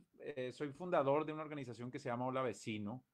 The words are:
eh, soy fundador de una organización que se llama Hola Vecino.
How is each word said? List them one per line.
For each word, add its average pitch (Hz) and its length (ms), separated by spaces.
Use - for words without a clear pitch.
eh, 135 340
soy 147 200
fundador 151 520
de 151 80
una 156 100
organización 127 500
que 143 80
se 131 80
llama 123 180
Hola 131 160
Vecino. 110 720